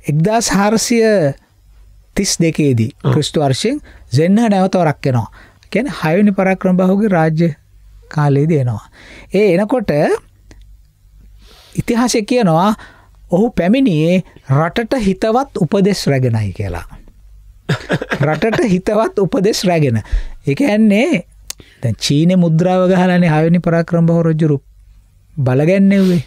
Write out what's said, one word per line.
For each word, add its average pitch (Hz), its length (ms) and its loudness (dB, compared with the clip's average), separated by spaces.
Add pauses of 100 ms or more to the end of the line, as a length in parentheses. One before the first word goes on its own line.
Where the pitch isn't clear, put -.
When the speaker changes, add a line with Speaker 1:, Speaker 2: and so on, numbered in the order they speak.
Speaker 1:
එක්දහස් 202 480 -2
හාරසිය 220 600 0 (1000)
තිස් - 260 -4
දෙකේදී 143 580 0
Speaker 2:
අහ. - 180 -4
Speaker 1:
ක්‍රිස්තු 151 280 -2
වර්ෂයෙන් 180 400 -2 (260)
සෙන්හ 165 360 2
නැවත 196 340 0
වරක් 160 300 0
එනවා. 120 220 -2 (380)
කියන්නේ 233 280 -4
හයවෙනි 196 380 0
පරාක්‍රම 190 440 0
බහුවගේ 190 320 0
රාජ්‍ය 165 400 0 (580)
කාලයේදී 147 540 0
එනවා. 120 220 -4 (460)
ඒ 208 220 0
එනකොට 202 420 0 (1800)
ඉතිහාසය 233 500 -2
කියනවා 202 480 2 (580)
ඔහු 190 220 0
පැමිණියේ 180 680 2 (320)
රටට 170 500 -2
හිතවත් 220 580 -2
උපදෙස් 196 500 0
රැගෙනයි 117 460 -2
කියලා. 87 320 -10 (840)
<laughs> 135 80 -2 (440)
රටට 156 440 -2
හිතවත් 214 540 -2
උපදෙස් 202 460 -2
රැගෙන. 147 380 0 (400)
ඒ 139 120 -2
කියන්නේ 220 680 2 (540)
දැන් 113 180 -4
චීනේ 165 400 2
මුද්‍රාව 180 500 2
ගහලානේ 180 440 2
හයවෙනි 165 300 2
පරාක්‍රම 170 460 0
බහුව 165 180 2
රජුරු 156 340 0 (760)
බලගැන්නෙව්වේ. 180 920 2